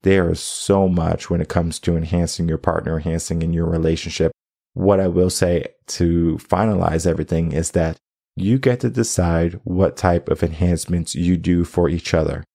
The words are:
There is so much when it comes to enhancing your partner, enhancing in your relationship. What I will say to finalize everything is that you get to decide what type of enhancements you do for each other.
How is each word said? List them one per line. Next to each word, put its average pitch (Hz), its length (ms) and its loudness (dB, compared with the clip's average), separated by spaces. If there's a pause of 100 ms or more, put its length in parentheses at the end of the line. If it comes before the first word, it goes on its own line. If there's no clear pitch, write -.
There 95 260 4
is 85 100 -2
so - 480 0
much 85 420 0
when 85 120 0
it - 80 -6
comes 85 300 -2
to 85 180 0
enhancing 85 500 -2
your 80 120 -2
partner, 80 380 -2
enhancing 82 440 -4
in 82 100 -2
your 82 140 0
relationship. 82 680 0 (420)
What 95 260 4
I 95 80 2
will 90 240 2
say 87 420 0 (140)
to 85 500 2
finalize 90 720 0
everything 82 440 -2
is 80 200 -4
that 80 260 -2 (380)
you 107 240 0
get 123 220 2
to 120 100 0
decide 85 720 0
what 90 340 0
type 87 320 0
of - 140 0
enhancements 85 720 -2
you 87 200 2
do 87 280 2
for 85 260 0
each 82 240 -2
other. 78 300 0 (120)